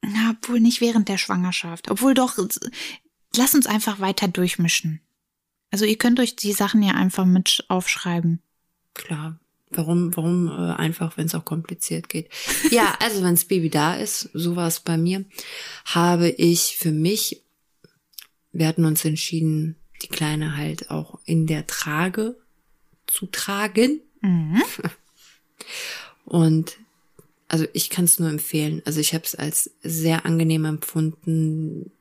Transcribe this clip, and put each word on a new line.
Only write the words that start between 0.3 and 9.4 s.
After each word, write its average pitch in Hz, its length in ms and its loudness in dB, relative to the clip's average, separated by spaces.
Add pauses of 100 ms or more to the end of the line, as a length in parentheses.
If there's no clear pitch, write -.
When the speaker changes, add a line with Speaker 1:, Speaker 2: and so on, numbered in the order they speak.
Speaker 1:
obwohl 240 220 0
nicht 233 220 6
während 226 260 4
der 196 100 -2
Schwangerschaft. 180 720 -4
Obwohl 247 240 4
doch, 254 220 2 (1000)
lass 262 180 4
uns 285 120 6
einfach 208 340 -2
weiter 190 280 0
durchmischen. 170 720 0 (720)
Also 202 140 0
ihr 214 100 2
könnt 247 240 4
euch 240 160 0
die 208 160 -2
Sachen 202 300 4
ja 190 120 4
einfach 185 300 2
mit 185 440 4
aufschreiben. 170 760 0 (500)
Speaker 2:
Klar. 160 460 -10 (340)